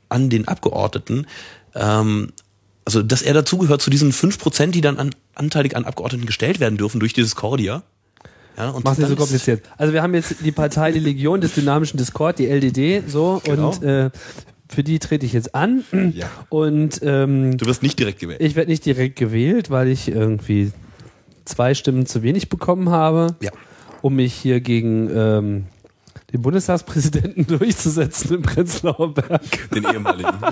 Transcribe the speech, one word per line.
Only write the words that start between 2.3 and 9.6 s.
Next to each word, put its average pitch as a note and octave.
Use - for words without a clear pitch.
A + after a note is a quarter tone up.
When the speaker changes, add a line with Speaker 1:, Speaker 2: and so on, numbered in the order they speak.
Speaker 1:
also A2
dass B2+
er C#3
dazugehört D3+
zu -
diesen C#3+
fünf G3
Prozent, D#3
die E3+
dann C#3+
an, C#3
anteilig C#3+
an A#2+
Abgeordneten A#2+
gestellt C3+
werden A2
dürfen G#2
durch A2+
die -
Discordia. A2+
Ja, B2
und B2+
Speaker 2:
Mach's C3+
nicht D3
so C#3
Speaker 1:
dann C#3+
ist C#3
Speaker 2:
kompliziert. B2